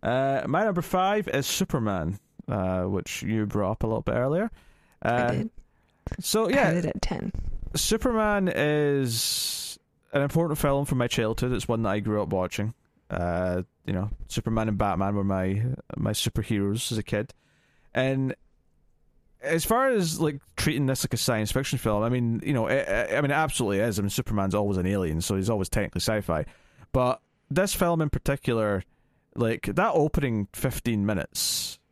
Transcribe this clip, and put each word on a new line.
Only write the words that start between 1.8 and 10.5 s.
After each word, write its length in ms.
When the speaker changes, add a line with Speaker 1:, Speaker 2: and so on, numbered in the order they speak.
Speaker 1:
uh, 360
which 400
you 240
brought 240
up 120
a 40
little 140
bit 120
earlier. 380
Speaker 2:
I 80
Speaker 1:
Uh, 220
Speaker 2:
did. 180
Speaker 1:
so, 280
Speaker 2:
I 20
Speaker 1:
yeah. 180
Speaker 2:
had 100
it 80
at 160
ten. 300
Speaker 1:
Superman 760
is 1300
an 80
important 380